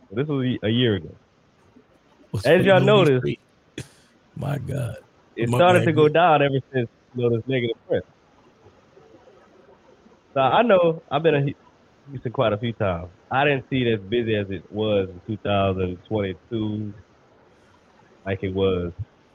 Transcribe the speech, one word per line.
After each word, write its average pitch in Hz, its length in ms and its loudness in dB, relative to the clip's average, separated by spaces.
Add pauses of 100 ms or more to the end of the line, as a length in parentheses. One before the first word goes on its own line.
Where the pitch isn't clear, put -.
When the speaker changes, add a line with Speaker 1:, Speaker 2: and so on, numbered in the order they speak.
Speaker 1:
So 101 80 -10
this 139 100 -2
was 131 360 -2
a 104 80 -2
year 117 260 2
ago. - 140 -8 (1200)
Speaker 2:
What's 113 160 -4
Speaker 1:
As 170 180 4
y'all 185 160 6
Speaker 2:
going - 80 4
on 214 80 6
Speaker 1:
noticed, 160 180 6
Speaker 2:
with 127 80 0
free? 143 160 -4 (960)
My 139 220 -6
God. - 380 -8 (400)
Speaker 1:
it 117 140 -2
Speaker 2:
My 120 80 0
Speaker 1:
started 175 260 6
to 170 80 2
Speaker 2:
God. 151 40 0
Speaker 1:
go 151 120 6
down 156 340 4
ever 135 180 0 (120)
since, 123 160 -2 (260)
you 120 80 -6
know, 120 140 0
this 110 100 -6
negative 120 300 -4 (120)
press. 123 140 -2 (2250)
So 135 60 0
I 135 220 4
know 175 480 2
I've 147 120 -2
been 160 120 4
to 139 60 2
Hu-, 139 140 -2 (560)
Houston 123 220 -10
quite 113 200 0
a 104 60 -2
few 117 160 -4
times. 87 340 -4 (220)
I 131 140 0
didn't 139 260 0
see 131 120 0
it 117 120 0
as 104 60 -4
busy 110 360 -2
as 101 140 -4
it 90 200 -10
was 104 380 -2
in 90 180 -16
two 107 160 -6
thousand 95 640 -2
twenty-two, 107 880 -6 (1300)
like 98 180 -6
it 95 120 -4
was. 92 380 -2 (420)